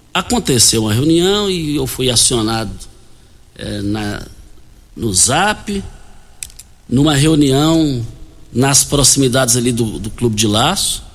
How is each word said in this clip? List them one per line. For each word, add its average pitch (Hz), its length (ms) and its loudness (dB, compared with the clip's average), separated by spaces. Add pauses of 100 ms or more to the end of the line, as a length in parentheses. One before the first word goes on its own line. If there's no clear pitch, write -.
(120)
aconteceu 151 720 0
uma 107 100 0
reunião 175 580 2
e 156 260 -2
eu 135 100 -2
fui 127 240 -2
acionado, 113 640 0 (840)
é, 107 240 -10
na, 104 440 -4 (720)
no 110 180 -4
Zap, 196 680 0 (1040)
numa 143 260 2
reunião 147 920 2 (460)
nas 139 320 2
proximidades 131 720 2
ali 123 160 0
do, 110 260 -2
do 98 120 -8
Clube 113 260 -2
de 107 100 2
Laço. 120 560 0 (120)